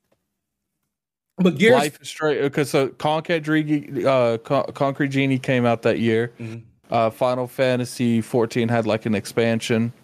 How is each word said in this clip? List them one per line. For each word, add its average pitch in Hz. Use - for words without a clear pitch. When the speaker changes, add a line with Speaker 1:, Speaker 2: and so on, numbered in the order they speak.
Speaker 1:
But 180
Gears 220
Speaker 2:
Life 151
is 139
Strange, 143
'cause 143
so 139
Concat 156
Genie, 147
uh, 123
Con-, -
Concrete 139
Genie 135
came 127
out 117
that 107
year. 113
Speaker 1:
Mm-hmm. 113
Speaker 2:
Uh, 113
Final 127
Fantasy 123
fourteen 117
had, 117
like, 107
an 110
expansion. 113